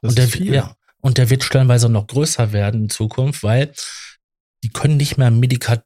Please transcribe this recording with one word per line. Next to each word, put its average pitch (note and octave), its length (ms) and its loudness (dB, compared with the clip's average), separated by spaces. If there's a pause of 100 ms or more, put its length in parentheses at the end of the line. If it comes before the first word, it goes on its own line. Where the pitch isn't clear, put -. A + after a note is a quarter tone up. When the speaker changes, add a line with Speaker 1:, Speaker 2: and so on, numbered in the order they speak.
Speaker 1:
Das G#3+ 120 -4
Speaker 2:
Und A2+ 60 2
der B2+ 60 4
Speaker 1:
ist A2+ 100 0
Speaker 2:
w-, - 40 -4
Speaker 1:
viel. F#3 160 -2
Speaker 2:
ja. B2+ 200 -2 (280)
Und C3 160 0
der B2 100 4
wird C3 160 0
stellenweise B2 460 2
noch G#2+ 160 0
größer B2+ 460 -2
werden G#2+ 320 -2
in G2+ 40 -2
Zukunft, B2+ 540 -4
weil B2+ 320 0 (880)
die A2 60 -6
können D3+ 260 0
nicht C#3+ 200 -2
mehr B2+ 140 4
Medikat-, A#2+ 560 0